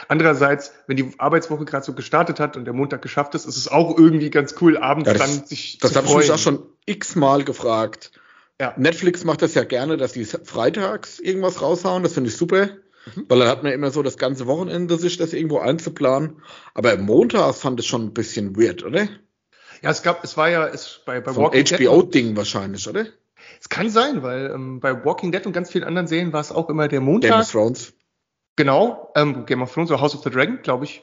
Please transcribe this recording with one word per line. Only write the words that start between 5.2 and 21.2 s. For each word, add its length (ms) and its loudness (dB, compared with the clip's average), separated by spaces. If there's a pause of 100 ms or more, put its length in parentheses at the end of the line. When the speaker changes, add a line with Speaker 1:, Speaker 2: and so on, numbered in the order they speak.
Speaker 1:
dann 100 -10
sich 320 -12
Speaker 2:
das 140 2
Speaker 1:
zu 60 2
Speaker 2:
hab 80 2
ich 100 2
mich 100 6
Speaker 1:
freuen. 80 4
Speaker 2:
auch 80 0
schon 200 0 (220)
x-mal 600 0
gefragt. 680 -4 (500)
Speaker 1:
Ja. 160 -4
Speaker 2:
Netflix 460 0
macht 200 -2
das 120 0
ja 80 2
gerne, 360 -2
dass 160 -4
die 80 -6
s-, 200 -8
freitags 760 -4
irgendwas 420 -4
raushauen. 400 -2
Das 120 -2
find 120 -2
ich 100 -6
super. 340 0 (440)
Speaker 1:
Mhm. 140 -12
Speaker 2:
Weil 100 6
dann 100 6
hat 140 0
man 80 -2
immer 220 -2
so 100 -2
das 160 -6
ganze 300 -4
Wochenende, 500 -2
sich 180 -2
das 160 -4
irgendwo 280 -2
einzuplanen. 840 -2 (320)
Aber 220 2
montags 640 2
fand 180 -4
es 80 -6
schon 200 -2
ein 80 -10
bisschen 420 -6
weird, 260 2
oder? 240 -2 (800)
Speaker 1:
Ja, 60 0
es 140 -4
gab, 180 0
es 140 -12
war 120 2
ja, 200 2
es 380 -12
bei, 140 -6